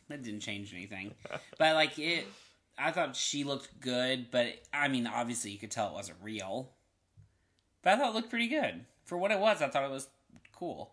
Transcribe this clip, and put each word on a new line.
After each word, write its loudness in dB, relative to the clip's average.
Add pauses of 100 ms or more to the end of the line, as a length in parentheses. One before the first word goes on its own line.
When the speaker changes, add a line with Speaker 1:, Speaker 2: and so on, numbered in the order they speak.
Speaker 1:
That -10
didn't -6
change -6
anything. -10 (160)
Speaker 2:
<laughs> -10
Speaker 1:
But, 6
like, 2
it, 0 (540)
I 2
thought 0
she 0
looked -6
good, 0
but, 4 (260)
I 2
mean, 2
obviously -2
you -8
could -10
tell 0
it -10
wasn't -10
real. -6 (1120)
But 8
I 6
thought 4
it -2
looked -2
pretty 0
good. 0 (200)
For -6
what 2
it 4
was, 6
I 2
thought 2
it -2
was -6 (460)
cool. -8